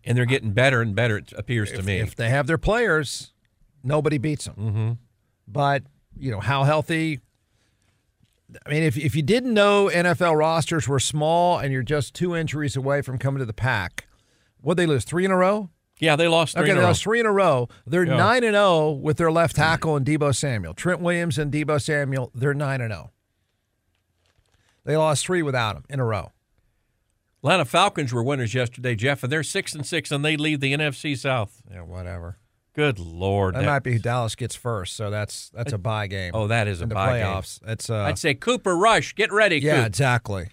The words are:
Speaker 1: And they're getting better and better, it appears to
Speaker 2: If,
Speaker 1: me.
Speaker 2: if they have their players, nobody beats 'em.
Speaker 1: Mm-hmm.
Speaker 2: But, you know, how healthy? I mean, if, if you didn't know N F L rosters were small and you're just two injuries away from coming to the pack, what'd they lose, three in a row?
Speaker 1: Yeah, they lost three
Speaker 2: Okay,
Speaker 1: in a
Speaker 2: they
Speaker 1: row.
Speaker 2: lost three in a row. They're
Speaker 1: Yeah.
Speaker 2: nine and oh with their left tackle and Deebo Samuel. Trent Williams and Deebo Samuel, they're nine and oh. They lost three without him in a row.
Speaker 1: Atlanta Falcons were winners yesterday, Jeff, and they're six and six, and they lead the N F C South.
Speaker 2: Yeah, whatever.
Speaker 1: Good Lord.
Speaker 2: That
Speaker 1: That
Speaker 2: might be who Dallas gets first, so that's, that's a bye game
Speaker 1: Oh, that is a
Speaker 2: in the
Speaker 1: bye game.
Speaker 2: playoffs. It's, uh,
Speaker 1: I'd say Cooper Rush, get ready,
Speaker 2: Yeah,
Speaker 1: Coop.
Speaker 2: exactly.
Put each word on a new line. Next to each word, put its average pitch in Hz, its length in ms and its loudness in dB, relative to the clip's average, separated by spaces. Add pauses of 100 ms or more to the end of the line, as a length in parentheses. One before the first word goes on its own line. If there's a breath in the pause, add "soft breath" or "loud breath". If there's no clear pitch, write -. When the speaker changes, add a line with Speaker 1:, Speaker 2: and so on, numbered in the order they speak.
Speaker 1:
And 120 120 0
they're 123 80 2
getting 120 280 0
better 123 300 4
and 107 120 -2
better, 110 240 2
it - 180 -12
appears 107 360 -2
to 107 80 -8
Speaker 2:
If, 95 40 -4
Speaker 1:
me. 98 140 0
Speaker 2:
if 107 160 -4
they 113 140 -4
have 135 180 0
their 160 120 0
players, 190 760 -2 (500)
nobody 147 360 0
beats 147 280 -4
'em. - 80 -14
Speaker 1:
Mm-hmm. 110 380 -2 (560)
Speaker 2:
But, 139 340 0 (340)
you 135 140 -6
know, 101 80 -6
how 135 240 0
healthy? 156 560 0 (1500)
I 139 60 -14
mean, 156 140 0
if, 127 120 2
if 151 200 -2
you 156 60 0
didn't 240 300 2
know 202 360 6
N 175 180 2
F 175 160 2
L 165 140 4
rosters 160 500 2
were 135 140 0
small 165 580 2
and 135 140 -2
you're 131 100 -2
just 143 320 -2
two 175 220 -2
injuries 151 400 -4
away 139 260 0
from 127 160 -8
coming 139 220 -2
to 127 40 -4
the 107 80 -8
pack, 107 540 -4 (540)
what'd 170 180 0
they 175 80 2
lose, 139 180 2
three 175 200 -2
in 190 80 2
a 185 40 4
row? 190 340 2 (280)
Speaker 1:
Yeah, 151 160 2
they 165 140 4
lost 165 260 2
three 170 100 0
Speaker 2:
Okay, 151 60 4
Speaker 1:
in 151 60 4
a 135 40 4
Speaker 2:
they 120 40 6
Speaker 1:
row. - 60 6
Speaker 2:
lost - 120 2
three 226 160 0
in 226 80 2
a 208 60 2
row. 156 360 4 (160 soft breath)
They're 175 200 0
Speaker 1:
Yeah. 131 120 2
Speaker 2:
nine 233 280 4
and 214 100 2
oh 170 380 4
with 143 240 0
their 165 160 2
left 165 240 2
tackle 156 400 2
and 131 100 0
Deebo 147 300 2
Samuel. 104 380 -4
Trent 170 260 -2
Williams 170 380 0
and 147 140 -2
Deebo 151 300 0
Samuel, 139 500 -2
they're 135 220 0
nine 135 260 -2
and 113 120 -6
oh. - 180 -12 (1700)
They 147 120 0
lost 156 300 2
three 180 160 0
without 123 340 0
him - 120 -16
in 143 100 -6
a 127 60 0
row. 107 260 -4 (1120)
Speaker 1:
Atlanta 165 220 2
Falcons 165 480 0
were 120 120 0
winners 127 300 -2
yesterday, 123 420 -2
Jeff, 131 260 -2
and 127 100 -4
they're 156 120 -2
six - 300 -6
and 147 120 -8
six, 160 240 -4
and 143 140 -2
they 156 120 0
lead 151 240 -2
the 135 120 0
N 143 80 0
F 147 160 -2
C 147 180 -6
South. 120 560 -4
Speaker 2:
Yeah, 90 120 -16
whatever. 90 560 -12 (360)
Speaker 1:
Good 147 240 0
Lord. 92 560 -2
Speaker 2:
That 123 60 -4
Speaker 1:
That 101 60 0
Speaker 2:
might 143 180 0
be 127 100 -2
who 113 40 0
Dallas 120 360 -2
gets 117 200 -8
first, 107 420 -8
so 104 140 -6
that's, 104 400 -8
that's 117 220 -6
a 104 60 -4
bye 107 300 -4
game 92 260 -6
Speaker 1:
Oh, 110 140 0
that 110 200 0
is 87 120 -4
a - 20 -4
Speaker 2:
in 85 80 -4
the 107 40 -4
Speaker 1:
bye 101 240 2
game. 107 80 0
Speaker 2:
playoffs. 98 400 -6
It's, 110 220 -8
uh, 110 140 -2
Speaker 1:
I'd 98 160 -2
say 147 160 0
Cooper 202 420 0
Rush, 196 380 4
get 208 180 0
ready, 202 260 4
Speaker 2:
Yeah, 143 200 2
Speaker 1:
Coop. 113 80 2
Speaker 2:
exactly. 107 680 -2